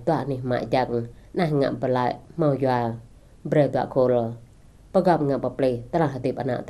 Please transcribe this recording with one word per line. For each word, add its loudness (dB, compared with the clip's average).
tọa 2
nị -4
mạ -2
chàng. 0
Nà 0
ngạ 2
bà -2
lại 0
màu 2
dòa. 0
Bà 4
tọa -2
khô 2
rò. 2
Bà 4
gập 4
ngạ 0
bà -4
plê 0
tà 0
lan 2
hà -6
tiệp -2
anh -4
nạ -2